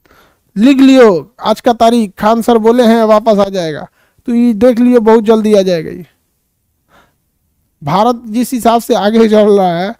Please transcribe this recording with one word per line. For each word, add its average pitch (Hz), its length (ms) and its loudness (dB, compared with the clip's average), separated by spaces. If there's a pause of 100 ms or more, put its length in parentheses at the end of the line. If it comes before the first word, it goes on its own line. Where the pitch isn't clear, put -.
(560)
लिख 254 220 2
लियो 254 640 2
आज - 200 -4
का 240 120 0
तारीख, 226 440 0
खान 226 240 -2
सर 233 160 0
बोले 233 260 0
हैं 226 200 2
वापस 214 360 0
आ 196 100 -2
जाएगा, 165 380 -10 (400)
तो 247 60 -4
ये 240 220 0
देख 233 240 2
लियो 247 200 2
बहुत 220 240 2
जल्दी 214 300 0
आ 202 80 2
जाएगा 170 300 -4
ये। 175 140 -16 (1800)
भारत 214 440 -2
जिस 226 280 -6
हिसाब 233 280 -2
से 240 140 -4
आगे 220 340 0
चल 214 200 2
रहा 185 300 0
है, 196 200 -8